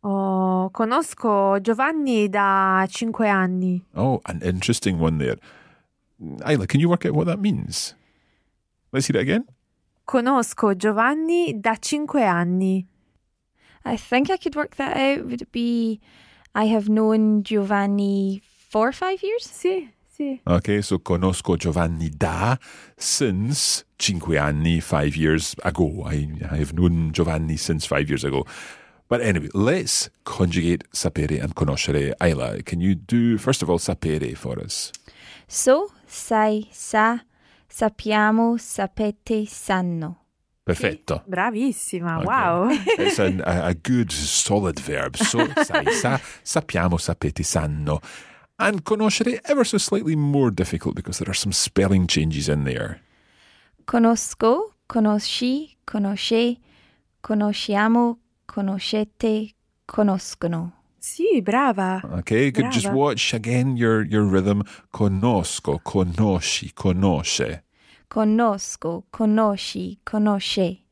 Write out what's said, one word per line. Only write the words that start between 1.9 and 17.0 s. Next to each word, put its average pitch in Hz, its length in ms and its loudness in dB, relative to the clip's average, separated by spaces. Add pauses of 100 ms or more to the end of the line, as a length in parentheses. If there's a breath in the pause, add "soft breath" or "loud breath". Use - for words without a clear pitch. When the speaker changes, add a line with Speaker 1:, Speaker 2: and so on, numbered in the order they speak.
Speaker 1:
da 190 600 4
cinque 226 400 -2
anni. 185 540 0 (140)
Speaker 2:
Oh, 123 300 2
an 87 160 -6
interesting 92 580 0
one 80 180 2
there. 64 180 -2 (1080 soft breath)
Isla, 127 220 0
can 143 120 2
you 170 80 4
work 175 160 2
out 151 100 0
what 160 120 2
that 175 140 -2
means? - 540 -4 (960)
Let's 131 160 0
hear - 80 2
it 98 60 2
again. 190 220 0 (600)
Speaker 1:
Conosco 240 680 2
Giovanni 294 840 0
da 226 200 0
cinque 294 420 -2
anni. 185 640 2 (960 soft breath)
Speaker 3:
I 226 120 -2
think 262 340 0
I 381 60 2
could 302 180 -6
work 294 220 -6
that 269 200 -4
out. 277 300 0
Would 240 160 -8
it - 100 -18
be, 233 480 -2 (540 soft breath)
"I 214 120 2
have 214 220 2
known 220 540 4